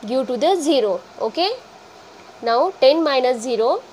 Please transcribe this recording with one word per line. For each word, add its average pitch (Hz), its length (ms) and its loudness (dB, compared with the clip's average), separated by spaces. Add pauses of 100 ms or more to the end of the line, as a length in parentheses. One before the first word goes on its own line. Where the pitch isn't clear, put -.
due 247 220 -4
to 247 120 -6
the 330 220 2
zero. 247 420 0 (200)
Okay, 320 300 -2 (880)
now 233 300 0 (100)
ten 302 220 4
minus 254 400 0
zero. 247 500 -2